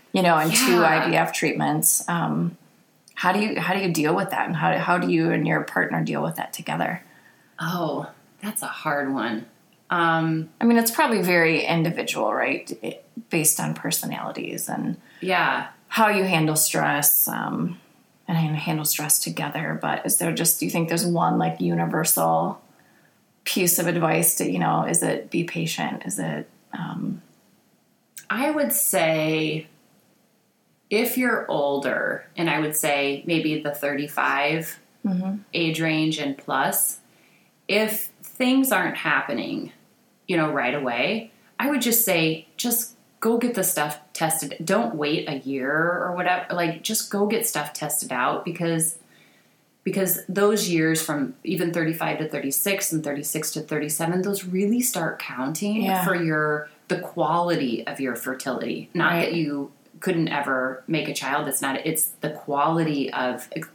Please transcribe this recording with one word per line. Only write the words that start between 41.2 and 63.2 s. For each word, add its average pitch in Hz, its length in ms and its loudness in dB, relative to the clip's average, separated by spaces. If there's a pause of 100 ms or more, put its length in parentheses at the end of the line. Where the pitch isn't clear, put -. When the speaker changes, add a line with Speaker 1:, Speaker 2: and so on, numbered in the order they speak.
Speaker 2:
I 262 120 0
would 285 100 2
just 233 240 2
say, 160 440 0 (100)
just - 380 -2 (220)
go 233 200 2
get 240 160 0
the 185 100 0
stuff 151 340 -2 (140)
tested. 156 500 -2
Don't 190 340 2
wait 147 300 0
a 147 120 -4
year 135 360 -2
or 170 400 0
whatever. 180 400 0
Like, 170 280 -2
just - 280 -4
go 202 160 2
get 208 200 0
stuff 147 260 -4
tested 147 400 -4
out 131 320 0
because, 165 540 0 (840)
because 190 440 0
those 196 400 2
years 160 340 2
from 143 320 -4 (100)
even 170 280 0
thirty-five 160 460 -2
to 156 100 -4
thirty-six 147 640 -2
and 156 100 0
thirty-six 147 500 -4
to 156 100 -6
thirty-seven, 156 580 -2
those 196 240 -2
really 202 380 2
start 180 360 -2
counting 214 680 -4
Speaker 1:
Yeah. 190 200 2
Speaker 2:
for 185 100 2
your, 151 540 0 (200)
the 143 100 0
quality 151 880 0
of 143 140 -8
your 123 160 -2
fertility. - 760 -6
Not 160 200 2
Speaker 1:
Right. 170 80 2 (100)
Speaker 2:
that - 40 -4
you 143 380 -2 (280)
couldn't 170 280 0
ever 131 580 -2
make 156 240 -2
a - 20 -6
child. 131 340 -2
That's 131 140 -2
not, 135 240 -2
it's 160 200 0 (180)
the 143 80 -4
quality 151 840 0
of, 127 340 -4 (280)